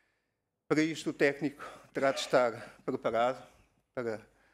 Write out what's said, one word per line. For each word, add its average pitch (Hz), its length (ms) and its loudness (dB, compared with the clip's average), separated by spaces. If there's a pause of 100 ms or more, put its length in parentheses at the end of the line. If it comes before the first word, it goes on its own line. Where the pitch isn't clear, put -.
(680)
Para 151 140 4
isto, 160 280 -2
o - 20 0
técnico 143 520 0 (280)
terá 135 200 2
de - 80 -4
estar 120 640 0
preparado 123 600 0 (480)
para 113 260 -6 (340)